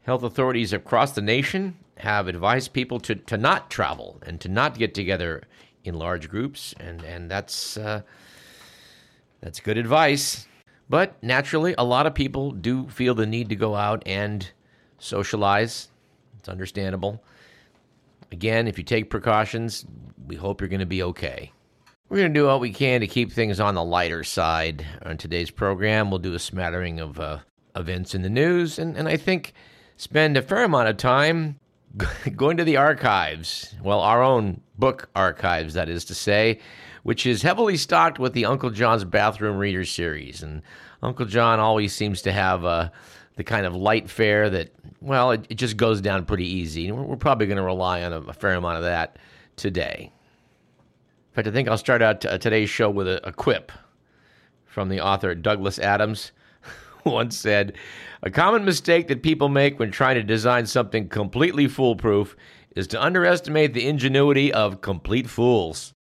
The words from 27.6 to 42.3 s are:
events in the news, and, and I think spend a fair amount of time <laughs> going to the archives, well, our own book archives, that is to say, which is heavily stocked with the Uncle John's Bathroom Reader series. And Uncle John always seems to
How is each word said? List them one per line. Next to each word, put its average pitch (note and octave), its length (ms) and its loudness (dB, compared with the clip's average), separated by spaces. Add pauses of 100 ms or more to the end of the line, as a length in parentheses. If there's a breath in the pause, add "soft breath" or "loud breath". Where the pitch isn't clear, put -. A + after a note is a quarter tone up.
events F#2 400 -6
in F#2+ 60 -2
the F#2 80 -2
news, D#3+ 500 0
and, D#3+ 200 -6
and D#3 100 -4
I D#3+ 80 0
think F3+ 380 -2 (420 soft breath)
spend D3+ 400 2
a B2+ 60 4
fair G#3 220 0
amount C3 260 4
of A2 80 -2
time D3 600 2 (380)
<laughs> - 400 -6
going D#3 220 2
to E3+ 60 0
the D#3 120 2
archives, G2+ 1040 2
well, G2 180 2
our A2 220 6
own A#2 380 2 (160)
book C3 400 0
archives, E2+ 560 0
that E2 160 -2
is E2+ 160 -6
to F#2 100 -12
say, G#2+ 460 2 (420 loud breath)
which A#2 220 -2
is A#2+ 160 2
heavily G3 380 2
stocked E3 400 2
with B2+ 160 -2
the A#2+ 100 0
Uncle C3 240 0
John's A2+ 360 2
Bathroom G#2 520 0
Reader F#2+ 300 -2
series. D#2 560 -6
And D#2 180 -10 (420 loud breath)
Uncle B2 220 -4
John A2+ 360 4
always G#2+ 340 2
seems G#2 280 -2
to F#2+ 100 0